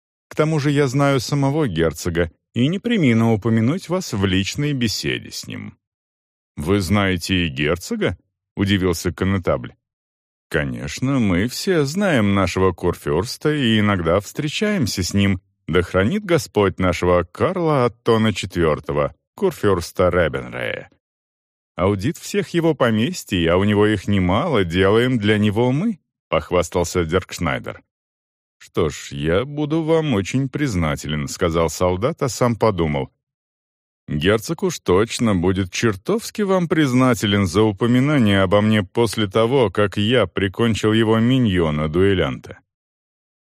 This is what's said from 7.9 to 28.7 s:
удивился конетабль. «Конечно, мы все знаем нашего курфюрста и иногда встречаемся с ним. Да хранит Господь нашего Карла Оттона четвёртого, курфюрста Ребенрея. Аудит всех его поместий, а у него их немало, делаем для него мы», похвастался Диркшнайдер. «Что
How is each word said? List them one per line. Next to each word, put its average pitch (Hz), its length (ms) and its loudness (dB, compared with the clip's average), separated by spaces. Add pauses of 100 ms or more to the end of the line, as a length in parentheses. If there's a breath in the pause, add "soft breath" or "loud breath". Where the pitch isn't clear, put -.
удивился 92 560 0
конетабль. 87 640 -4 (760)
«Конечно, 76 720 -4
мы 101 300 0
все 170 340 -2
знаем 143 500 0
нашего 95 380 0
курфюрста 87 800 -2
и 120 280 2
иногда 98 400 2
встречаемся 151 800 -4
с - 100 -4
ним. 98 280 2 (260)
Да 85 140 2
хранит 107 420 0
Господь 135 560 0
нашего 90 440 2
Карла 151 600 0
Оттона 110 480 2
четвёртого, 73 840 -2 (220)
курфюрста 98 720 0
Ребенрея. 62 800 -2 (840)
Аудит 101 420 -2
всех - 320 -6
его 165 240 0
поместий, 117 720 0
а 87 100 4
у 95 80 2
него 104 200 4
их 104 220 0
немало, 101 560 0
делаем 101 560 2
для 104 180 2
него 107 360 2
мы», 190 260 -4 (300)
похвастался 85 720 0
Диркшнайдер. 73 800 -4 (760)
«Что - 300 -2